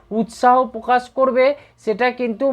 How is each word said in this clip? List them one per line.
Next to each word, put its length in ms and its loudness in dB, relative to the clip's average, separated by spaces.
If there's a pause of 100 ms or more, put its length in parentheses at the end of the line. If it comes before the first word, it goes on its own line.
(200)
উৎসাহ 360 2 (180)
প্রকাশ 300 -2 (140)
করবে, 280 2 (380)
সেটা 240 -2 (120)
কিন্তু 340 -4